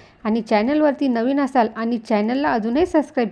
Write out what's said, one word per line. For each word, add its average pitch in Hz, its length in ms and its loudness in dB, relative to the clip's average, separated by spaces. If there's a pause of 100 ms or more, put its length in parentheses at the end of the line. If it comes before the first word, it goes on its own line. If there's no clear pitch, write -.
(240)
आणि 220 180 0
चॅनलवरती 277 680 0
नवीन 247 320 0
असाल 262 360 2
आणि 233 220 -2
चॅनलला 233 540 0
अजूनही 240 340 0
सबस्क्राईब 269 460 0